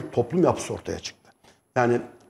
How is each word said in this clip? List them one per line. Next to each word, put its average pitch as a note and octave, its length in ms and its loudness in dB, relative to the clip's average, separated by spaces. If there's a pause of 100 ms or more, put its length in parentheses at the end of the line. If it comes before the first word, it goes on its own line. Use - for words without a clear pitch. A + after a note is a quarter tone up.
(120)
toplum E3+ 320 2
yapısı A#2+ 300 2
ortaya F2 260 -6
çıktı. - 320 -16 (440)
Yani A#2+ 260 4 (280)